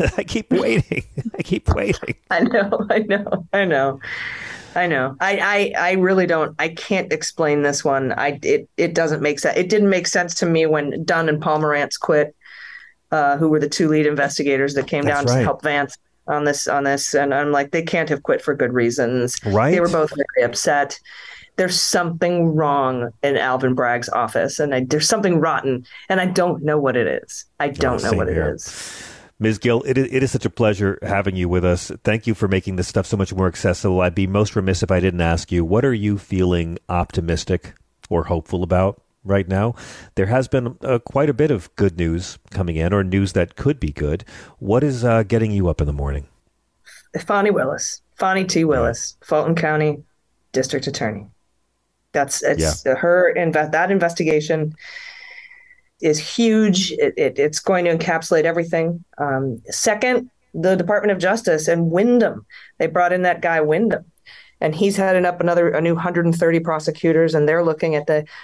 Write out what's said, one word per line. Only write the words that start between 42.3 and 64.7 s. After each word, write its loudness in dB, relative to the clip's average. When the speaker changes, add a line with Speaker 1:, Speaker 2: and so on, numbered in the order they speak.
Speaker 1:
coming -4
in, 0
or 2
news 0
that 0
could 0
be -4
good. -4
What 2
is, -2
uh, 4
getting 0
you 2
up -2
in 0
the -2
morning? -4
Speaker 2:
Fani 0
Willis, -4
Fani 0
T. 0
Willis, 0
Speaker 1:
Yeah. -20
Speaker 2:
Fulton 0
County 0
District -2
Attorney. -6
That's, -2
it's 0
Speaker 1:
Yeah. 0
Speaker 2:
her 4
inve-, 0
that 0
investigation 0
is 2
huge. 2
It, 0
it, 0
it's 0
going 0
to 2
encapsulate 0
everything. -2
Um, -2
second, -2
the 2
Department 0
of 0
Justice 0
and 2
Wyndham. 2
They 0
brought 2
in 0
that 0
guy 2
Wyndham, 0
and 0